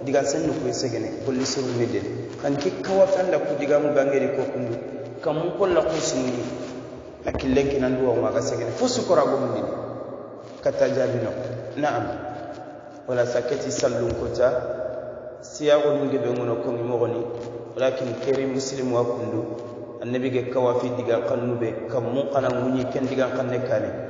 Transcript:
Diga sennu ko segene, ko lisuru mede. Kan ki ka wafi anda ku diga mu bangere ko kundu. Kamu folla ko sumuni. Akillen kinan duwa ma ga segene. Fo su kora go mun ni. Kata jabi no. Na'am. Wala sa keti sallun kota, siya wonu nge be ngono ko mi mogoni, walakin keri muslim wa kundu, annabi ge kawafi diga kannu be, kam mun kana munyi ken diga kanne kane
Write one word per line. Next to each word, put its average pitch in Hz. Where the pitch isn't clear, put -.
Diga 139
sennu 156
ko 127
segene, 113
ko 131
lisuru 127
mede. 110
Kan 143
ki 185
ka 196
wafi 190
anda 160
ku 143
diga 143
mu 147
bangere 135
ko 131
kundu. 120
Kamu 165
folla 180
ko 160
sumuni. 127
Akillen 135
kinan 127
duwa 127
ma 113
ga 117
segene. 117
Fo 240
su 240
kora 156
go 135
mun 120
ni. -
Kata 139
jabi 120
no. 104
Na'am. 143
Wala 123
sa 123
keti 135
sallun 120
kota, 120
siya 147
wonu 139
nge 135
be 120
ngono 123
ko 131
mi 117
mogoni, 120
walakin 127
keri 135
muslim 131
wa 120
kundu, 110
annabi 127
ge 123
kawafi 123
diga -
kannu 120
be, 113
kam 117
mun 135
kana 131
munyi 127
ken 131
diga 123
kanne 123
kane 107